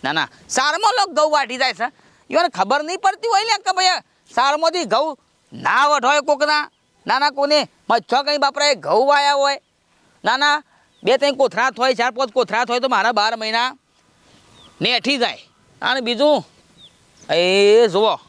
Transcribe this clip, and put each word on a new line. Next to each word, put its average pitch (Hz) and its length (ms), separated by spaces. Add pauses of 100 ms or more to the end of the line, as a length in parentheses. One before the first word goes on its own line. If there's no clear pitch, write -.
ના, 135 100
ના, 156 140 (220)
સારમાં 320 440
લોક 403 160
ઘઉં 311 220
વાઢી 262 260
જાય 254 160
છે. 220 180 (400)
ઈવોને 339 180
ખબર 220 340
નહીં 339 140
પડતી 392 300
હોય 440 160
ને 453 140
કે 381 180
ભાઈ 370 120 (480)
સારમાંથી 311 480
ઘઉં 262 340 (360)
ના 185 340
વઢોય 294 340
કોકના. 294 480 (380)
ના, 240 120
ના, 294 100
કોને 277 380 (220)
મચ્છો 233 340
કંઈ 294 140
બાપરાએ 285 380
ઘઉં 185 320
વાયા 285 260
હોય. 277 260 (680)
ના, 226 120
ના, 294 260 (400)
બે 254 140
ત્રણ 277 160
કોથળા 247 440
હોય, 254 160
ચાર 240 180
પાંચ 240 200
કોથળા 240 380
હોય 240 100
તો 254 100
મારા 220 220
બાર 220 260
મહિના 226 400 (1040)
નેઠી 240 360
જાય. 208 220 (420)
અને 262 200
બીજું, 240 420 (880)
એ 202 540
જુઓ 196 280 (140)